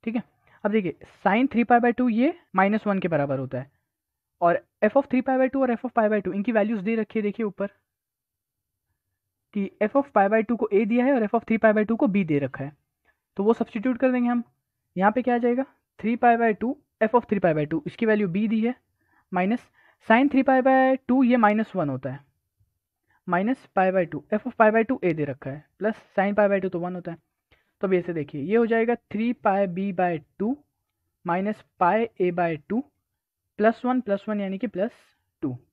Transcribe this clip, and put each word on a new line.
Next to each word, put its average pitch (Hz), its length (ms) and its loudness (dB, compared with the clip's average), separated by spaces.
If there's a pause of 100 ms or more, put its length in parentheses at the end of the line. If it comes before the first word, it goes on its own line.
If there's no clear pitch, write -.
ठीक 220 120 -6
है, 226 60 -4 (420)
अब 208 60 0
देखिए 202 260 0 (280)
sin 226 280 2
three 233 200 2
pi 240 80 6
by 240 180 2
two 254 120 2
ये 247 220 2 (240)
माइनस 202 300 2
वन 196 120 0
के 180 100 -4
बराबर 143 300 -2
होता 131 200 -8
है 131 120 -12 (680)
और 170 200 2 (240)
f 214 120 2
of 277 120 0
three 254 140 0
pi 262 160 -2
by 262 100 2
two 269 140 -2
और 247 100 0
f 226 140 -6
of 233 120 -8
pi 214 140 2
by 214 100 0
two 185 120 -6
इनकी 202 180 -4
वैल्यूज 214 300 0
दे 220 140 -2
रखी 220 220 -4
है, 214 40 -2
देखिए 208 240 -4
ऊपर 196 200 -6 (1900)
कि 196 160 -4 (120)
f 214 140 -2
of 277 160 0
pi 202 160 4
by 220 160 2
two 233 140 -2
को 214 140 -2
a 208 140 2
दिया 240 180 0
है 277 100 2
और 226 120 0
f 202 80 -4
of 226 100 -2
three 226 200 0
pi 214 100 6
by 214 100 2
two 226 140 -2
को 285 100 2
b 196 180 0
दे 151 120 0
रखा 135 260 -6
है, 147 80 -12 (640)
तो 196 80 -4
वो 220 100 4
सब्स्टिट्यूट 233 440 -4
कर 254 140 2
देंगे 247 160 0
हम। 240 140 -2 (540)
यहाँ 196 160 2
पे 247 100 -2
क्या 240 120 0
आ 240 40 0
जाएगा, 247 280 -2 (340)
three 226 160 -2
pi 240 220 4
by 233 180 2
two 240 180 -4 (280)
f 220 120 -2
of 233 140 4
three 202 140 -2
pi 175 100 4
by 151 140 0
two, 160 200 -4
इसकी 220 200 -4
वैल्यू 208 220 2
b 202 200 -2
दी 220 120 0
है, 240 140 -2 (580)
माइनस 190 280 -2 (480)
sin 247 240 4
three 262 160 2
pi 262 140 4
by 262 340 4 (120)
two 262 160 2
ये 240 120 4
माइनस 214 400 2
वन 160 120 -2
होता 131 220 -6
है, 135 100 -14 (1080)
माइनस 190 380 -2 (120)
pi 185 140 4
by 185 140 2
two, 156 140 -10 (140)
f 214 120 -4
of 240 140 -10
pi 220 120 8
by 226 120 4
two 254 160 -4
a 175 140 0
दे 156 100 -2
रखा 139 260 -10
है, 151 140 -14 (140)
प्लस 214 180 -4 (220)
sin 196 200 0
pi 208 100 4
by 196 140 2
two 185 100 -4
तो 175 80 -4
वन 180 140 -8
होता 175 160 -10
है। 165 80 -12 (640)
तो 202 60 -2
अब 190 60 2
ऐसे 180 180 0
देखिए 147 300 -6
ये 190 140 0
हो 233 100 4
जाएगा 226 280 0 (180)
three 226 200 -2 (140)
pi 196 100 2 (140)
b 190 240 -6
by 175 180 0 (280)
two 214 120 -2 (720)
minus 190 400 -4 (180)
pi 180 140 4 (240)
a 180 140 2
by 175 140 0 (200)
two 220 120 -2 (800)
प्लस 220 260 0
वन 254 160 0
प्लस 202 280 -4
वन 208 120 -4
यानी 190 180 -6
कि 247 100 -6
प्लस 202 240 -4 (500)
टू। 127 140 -6 (160)